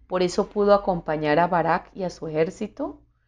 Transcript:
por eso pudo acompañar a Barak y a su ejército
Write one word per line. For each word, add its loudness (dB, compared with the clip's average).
por 0
eso 0
pudo 2
acompañar 0
a 4
Barak 0
y -12
a -4
su -12
ejército -4